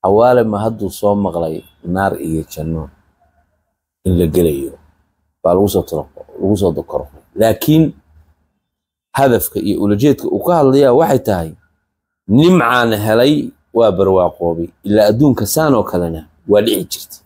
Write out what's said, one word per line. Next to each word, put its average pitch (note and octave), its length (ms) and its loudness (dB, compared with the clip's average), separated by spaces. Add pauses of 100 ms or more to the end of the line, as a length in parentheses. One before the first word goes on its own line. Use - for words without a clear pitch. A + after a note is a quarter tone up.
Xawaale A#2 400 4
ma G#2+ 160 -4
hadduu G#2 300 -6
soo G2+ 240 -2
maqlay E2+ 420 -4 (280)
naar F#2 360 -2
iyo D#2+ 240 -6
janno D#2 460 -8 (1120)
in F2+ 140 0
la F2 80 2
gelayo. D2 460 -2 (720)
Baa F2 100 2
lagu G2 140 2
soo F#2 140 -2
toro-, D2+ 280 -8 (300)
lagu G2 160 0
soo F2+ 160 0
dokoro. D2 340 -8 (300)
Laakiin D3+ 480 0 (1300)
hadafka B2 460 0
iyo G2 220 -2
ulajeedka G#2 460 0
uu G2+ 140 -4
ka F3 140 0
hadlayaa C#3 360 4
waxay C#3+ 260 2
tahay, F2 320 -4 (800)
nimcaan B2 680 4
helay A2+ 380 2 (400)
waa A2+ 180 4
barwaaqoobay. F2 760 0 (160)
Ilaa G#2 240 2
adduunka A#2 380 2
saan D#3 280 0
oo G#2 100 0
kalena E2 360 -6 (280)
waa G#2 140 4
dhici G#2+ 220 -2
jirta. - 420 -16